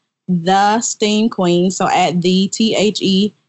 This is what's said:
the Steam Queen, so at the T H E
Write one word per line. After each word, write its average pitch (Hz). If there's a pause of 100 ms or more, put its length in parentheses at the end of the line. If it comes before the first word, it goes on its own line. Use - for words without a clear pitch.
(280)
the 196
Steam 214
Queen, 175
so -
at 180
the 185
T 220
H 190
E 196 (180)